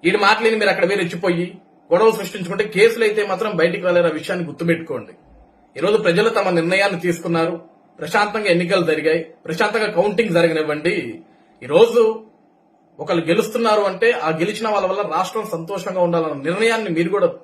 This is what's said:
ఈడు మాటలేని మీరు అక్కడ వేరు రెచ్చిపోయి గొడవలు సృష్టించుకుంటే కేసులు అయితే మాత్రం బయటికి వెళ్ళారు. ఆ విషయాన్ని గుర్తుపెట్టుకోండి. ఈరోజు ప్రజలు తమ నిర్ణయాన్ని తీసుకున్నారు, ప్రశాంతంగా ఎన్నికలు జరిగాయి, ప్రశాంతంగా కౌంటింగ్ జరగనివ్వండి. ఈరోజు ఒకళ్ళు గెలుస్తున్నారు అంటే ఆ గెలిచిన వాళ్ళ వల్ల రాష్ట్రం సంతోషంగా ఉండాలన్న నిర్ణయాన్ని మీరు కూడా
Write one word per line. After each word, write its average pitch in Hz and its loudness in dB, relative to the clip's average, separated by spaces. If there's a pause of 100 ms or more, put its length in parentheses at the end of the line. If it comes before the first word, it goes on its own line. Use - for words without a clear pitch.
ఈడు 190 2
మాటలేని 220 2
మీరు 208 0
అక్కడ 180 0
వేరు 196 0
రెచ్చిపోయి 175 -4 (360)
గొడవలు 220 6
సృష్టించుకుంటే 196 -6
కేసులు 226 2
అయితే 208 0
మాత్రం 202 -4
బయటికి 175 0
వెళ్ళారు. 175 2
ఆ - 2
విషయాన్ని 165 -6
గుర్తుపెట్టుకోండి. 165 -6 (640)
ఈరోజు 196 2
ప్రజలు 185 2
తమ 196 0
నిర్ణయాన్ని 180 0
తీసుకున్నారు, 170 -2 (380)
ప్రశాంతంగా 208 -2
ఎన్నికలు 175 2
జరిగాయి, 156 2 (260)
ప్రశాంతంగా 208 -2
కౌంటింగ్ 202 0
జరగనివ్వండి. 156 0 (420)
ఈరోజు 220 4 (720)
ఒకళ్ళు 165 -2
గెలుస్తున్నారు 214 2
అంటే 202 2
ఆ 160 0
గెలిచిన 202 -2
వాళ్ళ 202 0
వల్ల 190 -2
రాష్ట్రం 185 -2
సంతోషంగా 180 -6
ఉండాలన్న 160 0
నిర్ణయాన్ని 214 0
మీరు 170 0
కూడా 196 2 (140)